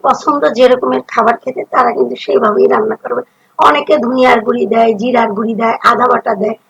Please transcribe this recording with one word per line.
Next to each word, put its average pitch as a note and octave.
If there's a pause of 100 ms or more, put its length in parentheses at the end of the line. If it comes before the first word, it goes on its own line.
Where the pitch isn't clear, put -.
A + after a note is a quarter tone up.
পছন্দ -
যেরকমের B3+
খাবার A3+
খেতে, -
তারা A#3+
কিন্তু B3
সেইভাবেই G#3+
রান্না G#3+
করবে। - (360)
অনেকে C#4
ধনিয়ার B3+
গুঁড়ি A#3
দেয়, A3+
জিরার A#3
গুঁড়ি A3
দেয়, A3+ (140)
আদা B3
বাটা A#3
দেয় A3 (160)